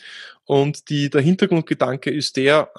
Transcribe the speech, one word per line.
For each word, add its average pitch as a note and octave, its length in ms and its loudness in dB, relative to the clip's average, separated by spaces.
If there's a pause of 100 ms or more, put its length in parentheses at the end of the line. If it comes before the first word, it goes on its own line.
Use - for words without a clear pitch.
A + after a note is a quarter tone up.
(440)
Und C#3+ 460 0
die, C#3+ 200 -2
der D3 120 0
Hintergrundgedanke D#3 880 0
ist C#3 260 -6
der, C#3 420 2